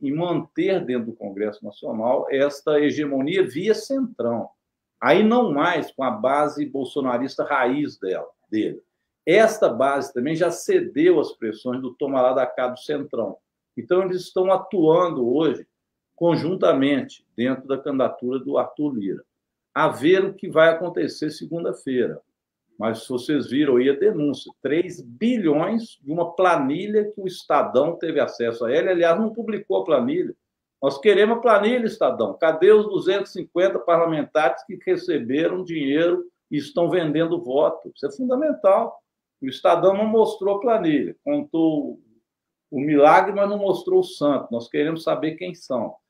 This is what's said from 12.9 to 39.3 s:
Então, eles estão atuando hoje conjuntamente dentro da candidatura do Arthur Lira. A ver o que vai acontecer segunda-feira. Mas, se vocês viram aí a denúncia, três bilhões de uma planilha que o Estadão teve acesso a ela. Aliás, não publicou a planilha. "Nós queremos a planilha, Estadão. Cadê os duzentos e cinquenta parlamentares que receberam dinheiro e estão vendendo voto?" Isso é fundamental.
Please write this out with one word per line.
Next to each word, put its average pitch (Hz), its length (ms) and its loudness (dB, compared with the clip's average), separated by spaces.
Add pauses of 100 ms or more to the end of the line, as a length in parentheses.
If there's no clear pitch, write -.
Então, 180 280 0
eles 185 200 -4
estão 190 280 -2
atuando 170 760 2
hoje 143 400 0 (460)
conjuntamente 147 1120 0 (120)
dentro 127 280 -2
da 131 120 -2
candidatura 131 640 -2
do 139 180 -4
Arthur 139 360 -2
Lira. 95 300 -6 (500)
A 151 140 2
ver 165 380 2
o - 80 -6
que - 160 -12
vai 147 180 6
acontecer 165 640 -2
segunda-feira. 139 920 -4 (560)
Mas, 107 260 -4
se - 60 -16
vocês 127 380 -2
viram 135 300 2
aí 127 120 4
a 139 40 2
denúncia, 147 580 -2 (100)
três 151 400 -2
bilhões 185 1000 -2
de 135 100 -10
uma 170 220 -4
planilha 185 800 0
que 202 100 -12
o 190 60 -6
Estadão 147 720 0
teve 156 220 -2
acesso 117 460 -2
a 117 80 0
ela. 185 180 2
Aliás, 170 260 4
não 214 160 -2
publicou 208 480 -4
a - 40 -8
planilha. 147 500 0 (460)
"Nós 139 160 -2
queremos 214 400 4
a 233 40 -8
planilha, 226 440 2
Estadão. 117 520 -2
Cadê 165 340 4
os 214 140 6
duzentos 190 440 -2
e - 40 -20
cinquenta 175 460 -2
parlamentares 165 840 0
que 185 200 -12
receberam 170 800 -2
dinheiro 165 640 0 (240)
e 147 80 -4
estão 165 320 -2
vendendo 165 520 0
voto?" 139 520 -2
Isso - 120 -8
é - 60 -6
fundamental. 247 880 0 (400)